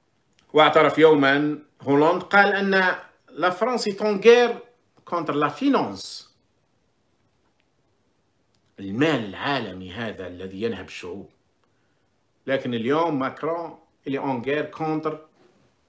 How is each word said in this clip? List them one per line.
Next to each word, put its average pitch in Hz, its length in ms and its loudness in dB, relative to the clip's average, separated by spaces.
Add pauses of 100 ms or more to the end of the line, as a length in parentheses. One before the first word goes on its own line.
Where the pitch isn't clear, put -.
(520)
واعترف 151 460 4
يوما 147 600 4 (240)
هولاند، 156 400 2
قال 202 300 4
أن 190 420 0 (380)
لا 170 180 -2
فرانس 226 380 -2
est 196 120 -6
en 214 160 0
guerre 233 400 6 (540)
contre 160 220 -2
la 143 180 2
finance. 165 800 -4 (2500)
المال 117 440 -2
العالمي 92 680 -8
هذا 101 340 -10
الذي 95 360 -14
ينهب 98 240 -8
الشعوب. - 440 -16 (1160)
لكن 131 280 -4
اليوم 147 440 -2
ماكرون، 156 600 -6 (300)
il 135 40 -4
est 135 60 -4
en 127 280 -6
guerre 147 340 -4
contre 156 320 -4 (760)